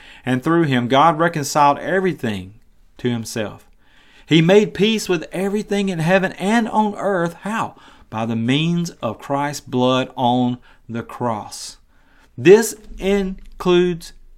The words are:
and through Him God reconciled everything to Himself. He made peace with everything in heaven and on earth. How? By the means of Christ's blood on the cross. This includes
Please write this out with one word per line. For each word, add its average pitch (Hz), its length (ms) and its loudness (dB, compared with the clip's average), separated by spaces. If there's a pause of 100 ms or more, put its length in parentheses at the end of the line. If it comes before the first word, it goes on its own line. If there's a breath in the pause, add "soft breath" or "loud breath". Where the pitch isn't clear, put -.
(240 loud breath)
and 127 200 -2
through 165 220 2
Him 123 220 0
God 151 300 4
reconciled 147 640 2
everything 123 800 -4 (400)
to 123 100 -2
Himself. 110 580 -6 (560 soft breath)
He 160 160 4
made 190 360 6
peace 214 340 0
with 170 220 -2
everything 202 580 -4
in 175 80 -6
heaven 180 360 2
and 220 360 -2
on 214 240 0
earth. 170 480 -2
How? 196 340 -6 (320 loud breath)
By 110 180 -6
the 113 100 -4
means 160 560 -2 (100)
of 110 180 -6
Christ's 143 480 -6
blood 127 480 0
on 123 440 0 (280 soft breath)
the 113 160 -8
cross. - 760 -8 (580 soft breath)
This 196 360 6 (240)
includes 180 1160 -2 (240)